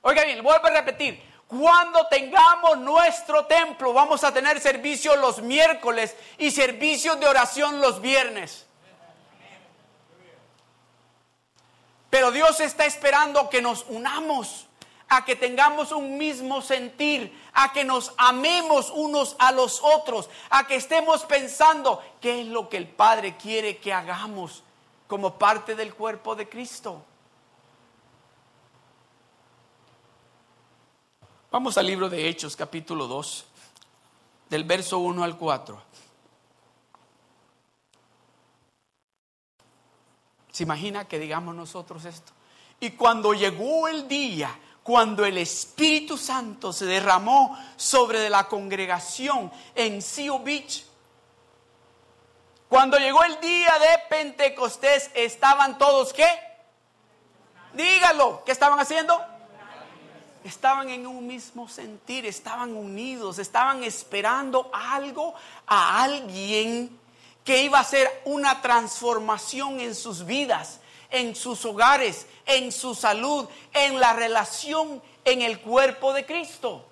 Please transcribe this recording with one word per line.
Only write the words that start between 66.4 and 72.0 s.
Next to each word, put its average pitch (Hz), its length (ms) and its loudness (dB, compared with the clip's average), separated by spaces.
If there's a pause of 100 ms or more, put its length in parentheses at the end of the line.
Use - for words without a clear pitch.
que 269 200 2
iba 285 160 4
a - 20 2
hacer 269 440 0
una 277 360 -2
transformación 240 1160 -2
en 240 160 -8
sus 190 280 -12
vidas, 233 580 -4 (280)
en 240 260 -4
sus 240 300 -10
hogares, 233 640 2 (180)